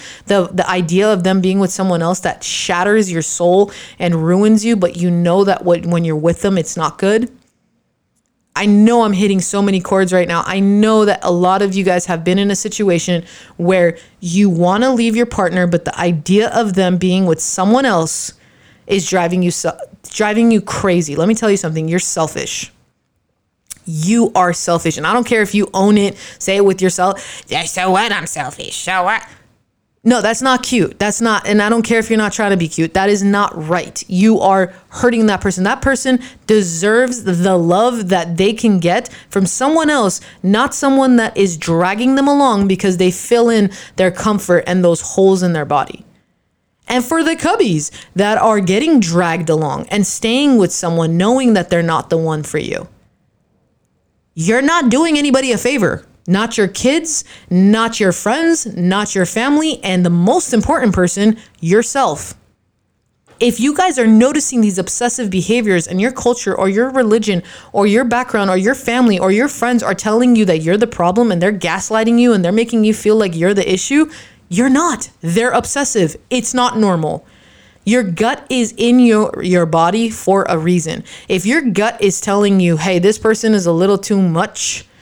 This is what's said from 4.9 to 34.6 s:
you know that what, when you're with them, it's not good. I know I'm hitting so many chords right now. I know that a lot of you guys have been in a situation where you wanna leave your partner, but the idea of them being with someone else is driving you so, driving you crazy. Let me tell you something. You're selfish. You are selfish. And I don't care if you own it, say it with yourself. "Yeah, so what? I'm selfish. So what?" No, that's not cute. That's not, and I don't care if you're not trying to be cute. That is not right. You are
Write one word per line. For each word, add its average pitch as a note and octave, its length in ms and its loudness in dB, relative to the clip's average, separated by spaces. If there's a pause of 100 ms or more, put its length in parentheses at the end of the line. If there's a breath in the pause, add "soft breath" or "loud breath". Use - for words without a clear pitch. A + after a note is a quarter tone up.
you F3 120 -2
know F3 340 2
that F#3+ 220 -2
what, F3 220 2
when E3+ 180 0
you're D#3+ 100 -2
with E3 280 -2
them, G3 160 0
it's - 180 -6
not D#3 220 -4
good. A3 320 0 (1200)
I G3 120 -2
know G#3+ 340 6
I'm G#3+ 120 0
hitting G3 280 0
so G3+ 220 -2
many G3 160 0
chords F#3+ 340 0
right F3+ 140 2
now. E3+ 180 -2
I F#3+ 140 -4
know G#3 460 4
that G3+ 180 0
a F3+ 80 0
lot F3+ 320 2
of G3 100 -2
you G3 100 -2
guys F3+ 220 0
have E3 180 -4
been F3+ 140 0
in G3+ 140 0
a G3 40 -2
situation F3+ 680 -2 (340 loud breath)
where F3 400 2 (220 loud breath)
you F#3 280 2
wanna F#3+ 460 2
leave A#3 220 0
your A#3+ 100 2
partner, F3+ 400 -2
but F3 200 0
the - 140 -8
idea F3 500 0
of G#3+ 260 -2
them F#3 220 2
being F#3 280 0
with D#3+ 160 0
someone A3+ 440 0
else E3+ 480 -2 (540 soft breath)
is F3 220 -2
driving F3+ 320 0
you F3 100 0
so, - 240 -6 (340)
driving G#3+ 420 0
you A3 80 4
crazy. F3 560 -2
Let E3 140 0
me A3+ 60 2
tell A3 140 0
you G3 60 4
something. D#3+ 320 -4
You're E3+ 120 -2
selfish. - 760 -6 (1120)
You F3+ 500 -2
are F3+ 160 2
selfish. E3+ 460 -2
And D#3 100 -6
I F#3+ 60 0
don't B3 120 0
care A3+ 160 0
if G3+ 140 -2
you G3+ 180 0
own G3+ 240 2
it, G3+ 200 0 (220 loud breath)
say G3 180 -2
it G3+ 80 4
with F#3+ 160 0
yourself. F#3+ 640 -2
"Yeah, E3+ 160 -4
so F#3 280 -4
what? G#3 200 0
I'm E3+ 160 -6
selfish. - 480 -10
So F#3 280 -4
what?" F3+ 220 -4 (800)
No, A#3+ 160 4
that's G#3+ 220 -2
not B3+ 220 0
cute. A#3 340 -2
That's G#3 240 -4
not, A3+ 260 0
and G#3 140 2
I G#3 80 0
don't A#3 140 0
care A3+ 160 0
if A3 100 -2
you're A3 80 0
not G#3+ 160 -2
trying G#3 160 -2
to G3 80 2
be E3+ 100 -2
cute. D#3+ 280 -4
That F#3+ 120 2
is G3+ 160 0
not G3+ 320 2
right. E3 520 -6
You G3+ 320 2
are F#3+ 340 2 (160 loud breath)